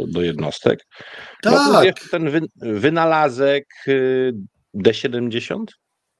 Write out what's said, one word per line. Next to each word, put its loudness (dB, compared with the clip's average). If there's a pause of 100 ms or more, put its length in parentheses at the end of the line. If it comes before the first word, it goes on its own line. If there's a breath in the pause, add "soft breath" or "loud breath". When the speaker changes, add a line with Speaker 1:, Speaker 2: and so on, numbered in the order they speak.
Speaker 1:
do -2
jednostek. -2 (580 loud breath)
No, 2
Speaker 2:
Tak. 4
Speaker 1:
plus 6
jeszcze 0
ten -2
wy-, -2 (320)
wynalazek, 2 (240)
y, 0 (420)
D 2
siedemdziesiąt? -6 (480)